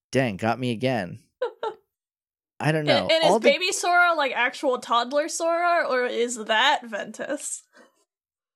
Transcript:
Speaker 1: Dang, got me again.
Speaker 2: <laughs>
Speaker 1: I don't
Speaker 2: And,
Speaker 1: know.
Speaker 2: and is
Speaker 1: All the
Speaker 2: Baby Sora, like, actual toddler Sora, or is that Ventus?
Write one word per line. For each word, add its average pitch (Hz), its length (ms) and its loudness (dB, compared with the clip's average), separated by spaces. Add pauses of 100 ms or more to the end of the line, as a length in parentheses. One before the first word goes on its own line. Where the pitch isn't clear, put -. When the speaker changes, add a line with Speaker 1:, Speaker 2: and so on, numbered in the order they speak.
(120)
Speaker 1:
Dang, 123 260 0
got 113 220 -2
me 127 120 -4
again. 110 480 -4 (220)
Speaker 2:
<laughs> - 1160 -12
Speaker 1:
I 143 120 2
don't 156 80 0
Speaker 2:
And, 151 80 -2
Speaker 1:
know. - 240 4
Speaker 2:
and 320 120 4
is - 80 6
Speaker 1:
All 220 80 4
the 226 120 0
Speaker 2:
Baby 349 200 0
Sora, 349 440 2
like, 277 200 0
actual 247 440 -2
toddler 254 500 0
Sora, 339 580 0
or 247 180 0
is 233 400 -4
that 247 380 2
Ventus? 226 800 -8 (920)